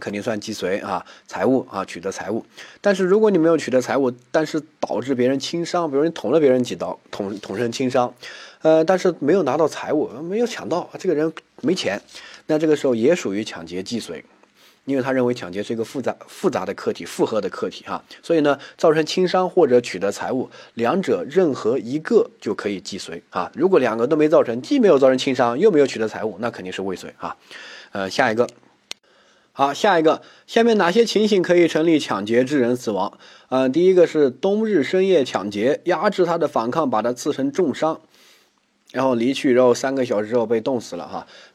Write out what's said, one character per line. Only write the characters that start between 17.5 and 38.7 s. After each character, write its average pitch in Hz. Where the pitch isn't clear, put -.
题 -
哈， 92
所 165
以 156
呢， 147
造 165
成 156
轻 185
伤 185
或 175
者 123
取 -
得 98
财 90
物， 123
两 127
者 98
任 151
何 120
一 120
个 202
就 104
可 -
以 98
既 92
遂 -
啊。 90
如 147
果 190
两 117
个 117
都 160
没 151
造 151
成， 120
既 285
没 226
有 151
造 135
成 131
轻 131
伤， 123
又 214
没 151
有 135
取 120
得 110
财 98
物， 104
那 117
肯 -
定 92
是 95
未 95
遂 87
啊。 80
呃， 95
下 131
一 110
个。 117
好， 139
下 185
一 160
个， 156
下 233
面 233
哪 175
些 226
情 214
形 202
可 175
以 175
成 160
立 160
抢 104
劫 117
致 143
人 123
死 123
亡？ 98
呃， 131
第 165
一 185
个 175
是 147
冬 202
日 190
深 185
夜 160
抢 104
劫， 107
压 175
制 185
他 170
的 160
反 123
抗， 147
把 110
他 120
刺 139
成 135
重 143
伤， 156